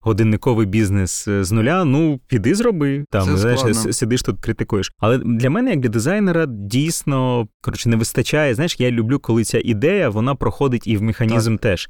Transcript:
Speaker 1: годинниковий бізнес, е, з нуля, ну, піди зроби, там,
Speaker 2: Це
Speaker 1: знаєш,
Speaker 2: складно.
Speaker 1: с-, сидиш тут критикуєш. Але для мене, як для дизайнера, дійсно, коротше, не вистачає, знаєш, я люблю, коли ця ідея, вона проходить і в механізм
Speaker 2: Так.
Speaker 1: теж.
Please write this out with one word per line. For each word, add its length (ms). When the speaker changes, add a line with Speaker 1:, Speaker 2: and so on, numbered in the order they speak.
Speaker 1:
годинниковий 680
бізнес, 600
е, 160
з 80
нуля, 340
ну, 420
піди 280
зроби, 540
там, 160
Speaker 2:
Це 120
Speaker 1:
знаєш, 220
Speaker 2:
складно. 220
Speaker 1:
с-, 120
сидиш 280
тут 180
критикуєш. 600
Але 180
для 320
мене, 200
як 100
для 100
дизайнера, 560
дійсно, 1000
коротше, 280
не 60
вистачає, 600
знаєш, 240
я 120
люблю, 280
коли 240
ця 200
ідея, 460
вона 260
проходить 520
і 100
в 40
механізм 500
Speaker 2:
Так. 100
Speaker 1:
теж. 280